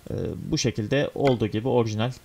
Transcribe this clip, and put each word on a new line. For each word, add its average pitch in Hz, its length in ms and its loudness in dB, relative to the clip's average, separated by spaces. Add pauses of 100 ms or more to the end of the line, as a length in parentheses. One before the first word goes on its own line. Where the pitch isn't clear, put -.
(100)
Ee, - 40 -4 (360)
bu 156 80 2
şekilde 120 560 0
olduğu 123 320 2
gibi 110 220 -2
orijinal 117 440 2 (120)